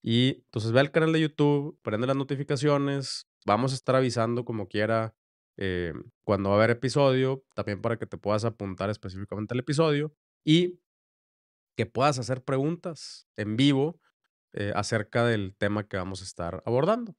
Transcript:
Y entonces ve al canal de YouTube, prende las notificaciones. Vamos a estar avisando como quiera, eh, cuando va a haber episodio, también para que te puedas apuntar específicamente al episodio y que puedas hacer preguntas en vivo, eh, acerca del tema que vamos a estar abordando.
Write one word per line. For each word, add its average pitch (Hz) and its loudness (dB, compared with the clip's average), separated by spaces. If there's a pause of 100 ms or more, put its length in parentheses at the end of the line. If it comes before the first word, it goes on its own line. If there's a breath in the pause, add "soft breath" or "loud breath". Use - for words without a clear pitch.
Y 123 2
entonces 113 -4
ve 127 8
al 147 2
canal 160 2
de 160 2
YouTube, 147 0
prende 113 -2
las 135 0
notificaciones. 139 -2 (180)
Vamos 117 2
a 131 -4
estar 131 0
avisando 120 2
como 107 -6
quiera, 110 -2 (420)
eh, 90 -4 (300)
cuando 98 0
va 101 4
a - 6
haber 110 6
episodio, 131 0 (100)
también 101 -6
para 113 -2
que 104 -10
te 92 -14
puedas 104 0
apuntar 98 -4
específicamente 101 -8
al 127 -2
episodio 151 0 (320)
y 175 4 (960)
que 113 -2
puedas 135 0
hacer 123 -4
preguntas 151 -6
en 107 -2
vivo, 139 4 (520)
eh, 101 -4
acerca 113 0
del 107 0
tema 104 -2
que 98 -8
vamos 92 -6
a - -14
estar 87 -8
abordando. 180 0